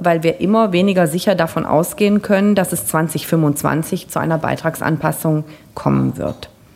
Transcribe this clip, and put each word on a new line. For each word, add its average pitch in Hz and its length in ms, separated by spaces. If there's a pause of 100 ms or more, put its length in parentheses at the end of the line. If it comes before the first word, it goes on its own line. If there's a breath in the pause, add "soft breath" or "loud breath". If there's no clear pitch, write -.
weil 170 220
wir 165 180
immer 208 320
weniger 180 340
sicher 180 280
davon 165 320
ausgehen 202 560
können, 202 320
dass 185 180
es - 140
zwanzig 160 400
fünfundzwanzig 156 840
zu - 100
einer 160 200
Beitragsanpassung 156 1040 (300 loud breath)
kommen 135 420
wird. - 340 (260 soft breath)